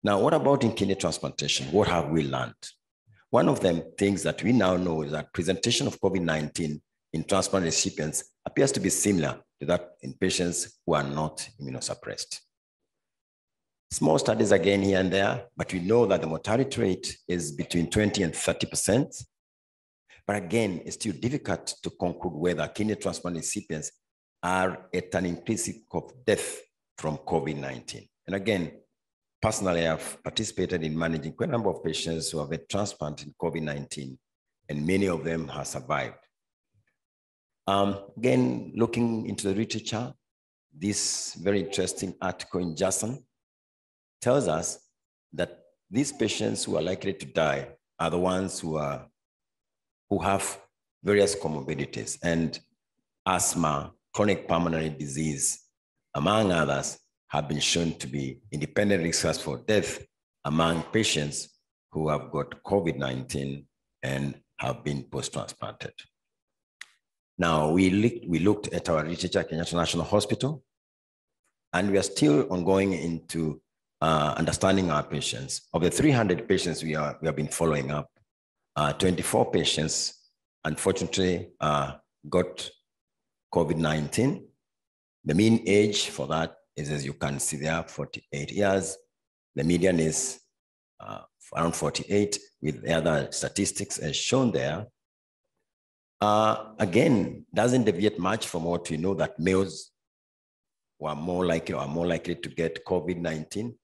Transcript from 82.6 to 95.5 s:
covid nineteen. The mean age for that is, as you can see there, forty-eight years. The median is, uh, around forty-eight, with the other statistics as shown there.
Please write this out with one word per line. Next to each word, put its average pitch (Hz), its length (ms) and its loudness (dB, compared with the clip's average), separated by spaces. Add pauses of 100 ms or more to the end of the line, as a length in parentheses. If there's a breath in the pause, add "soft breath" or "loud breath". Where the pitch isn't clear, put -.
covid 82 220 2
nineteen. 80 720 0 (800)
The 82 80 0
mean 110 320 6
age 104 420 4
for 69 200 -6
that 80 280 -2 (180)
is, 73 160 -6
as 73 140 -4
you 71 80 -6
can 71 260 -4
see 73 200 -4
there, 80 240 -2
forty-eight - 680 -10
years. 95 460 2 (580)
The 71 100 -2
median 87 360 4
is, - 400 0 (600)
uh, 50 200 -12 (340)
around 82 180 2
forty-eight, 202 680 0 (240)
with 76 200 -2
the 78 120 0
other 78 360 2
statistics - 680 -4
as 73 180 -4
shown 127 360 2
there. 73 340 -2 (1300)